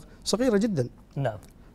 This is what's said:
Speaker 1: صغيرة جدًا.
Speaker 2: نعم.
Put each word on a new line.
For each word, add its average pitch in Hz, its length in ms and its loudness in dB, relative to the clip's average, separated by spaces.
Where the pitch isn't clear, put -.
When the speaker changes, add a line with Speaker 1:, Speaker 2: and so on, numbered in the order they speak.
Speaker 1:
صغيرة 220 320 2
جدًا. 190 320 0
Speaker 2:
نعم. 117 220 -2